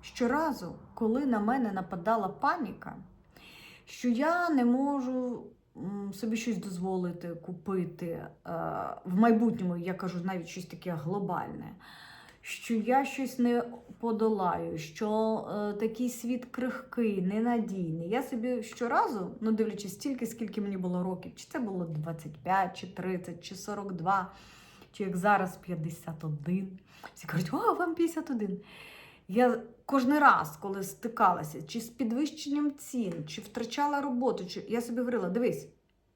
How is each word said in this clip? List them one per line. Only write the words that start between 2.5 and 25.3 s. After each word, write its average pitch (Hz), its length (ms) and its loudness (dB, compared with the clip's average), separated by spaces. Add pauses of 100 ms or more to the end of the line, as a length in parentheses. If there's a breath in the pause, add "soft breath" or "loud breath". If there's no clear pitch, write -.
що - 240 -2
я 330 400 4
не 262 160 6
можу, 254 800 2 (340)
м, 202 360 -6
собі 226 240 -2
щось 220 200 -2
дозволити 180 720 -4
купити, 175 760 -4
е, - 240 -6 (760)
в 180 100 0
майбутньому, 220 600 6
я 175 160 -4
кажу, 180 300 -4
навіть 180 240 -4
щось - 180 -10
таке - 260 -8
глобальне, 160 840 -4 (680 loud breath)
що - 320 -6
я 247 320 4
щось - 340 -4
не 240 240 4 (360)
подолаю, 190 760 2
що, 220 600 0 (120)
е, 208 240 -2
такий 226 360 0
світ 240 360 -4
крихкий, 226 760 -2
ненадійний. 190 880 0
Я 247 140 0
собі 247 400 -2
щоразу, 247 680 0 (100)
ну, 220 100 2
дивлячись 208 420 0
стільки, 262 320 -4
скільки 214 360 -4
мені 196 160 -2
було 180 260 0
років, 185 320 -4
чи - 160 -18
це 320 80 -4
було 190 260 -2
двадцять 156 580 -6
п'ять, 185 340 2
чи 185 100 -12
тридцять, 180 560 -6
чи - 120 -12
сорок 202 380 -8
два, 185 380 2 (600 loud breath)
чи - 120 -4
як 185 140 -2
зараз 190 400 4